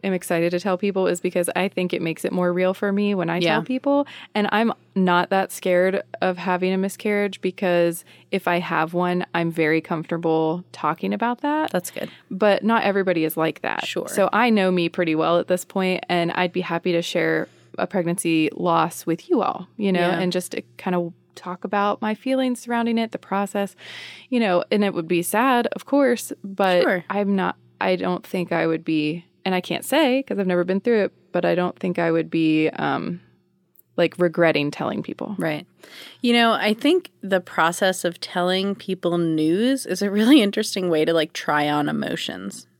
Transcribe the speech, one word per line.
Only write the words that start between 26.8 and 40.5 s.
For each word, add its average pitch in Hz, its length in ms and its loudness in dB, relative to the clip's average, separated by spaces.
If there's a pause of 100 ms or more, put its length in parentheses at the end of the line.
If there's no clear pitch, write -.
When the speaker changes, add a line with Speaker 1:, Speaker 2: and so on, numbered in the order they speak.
Speaker 2:
Sure. 185 260 2
Speaker 1:
I'm 202 260 0
not, 180 220 0 (240)
I 190 160 2
don't 180 280 -4
think 180 280 -4
I 165 120 2
would 165 200 -2
be, 160 400 -2 (180)
and 190 100 -2
I 180 60 0
can't - 240 -6
say 269 400 2
'cause 202 160 -4
I've 190 80 0
never 175 160 2
been 185 160 0
through 220 240 2
it, - 80 -2 (220)
but 175 100 0
I 175 100 2
don't 180 240 -2
think 175 220 -4
I 170 100 2
would 165 220 0
be, 156 380 2
um, 156 500 -4 (800)
like, 170 200 0
regretting 160 540 2
telling 196 320 -6
people. - 340 -10
Speaker 2:
Right. 156 280 -4 (560)
You 240 100 2
know, 233 220 4
I 208 200 0
think 330 380 0 (100)
the 190 200 0
process 180 640 0
of 170 160 -2
telling 185 540 0
people 180 420 -4
news 170 680 0
is 185 160 -4
a 202 80 0
really 220 320 6
interesting 202 480 -2